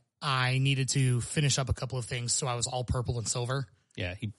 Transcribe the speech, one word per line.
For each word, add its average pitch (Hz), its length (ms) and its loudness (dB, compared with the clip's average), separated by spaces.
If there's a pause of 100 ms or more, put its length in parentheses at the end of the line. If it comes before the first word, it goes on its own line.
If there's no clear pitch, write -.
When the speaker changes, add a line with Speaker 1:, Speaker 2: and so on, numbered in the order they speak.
(220)
Speaker 1:
I 131 360 2
needed 135 320 2
to 127 300 4
finish 143 380 2
up 131 100 -2
a 104 60 2
couple 131 240 -6
of 117 80 -6
things, 120 260 -4
so - 140 0
I 123 80 0
was 117 120 -2
all 127 180 -2
purple 120 340 0
and 107 100 -4
silver 127 380 -2 (300)
Speaker 2:
Yeah, 90 180 -4
he 104 240 -6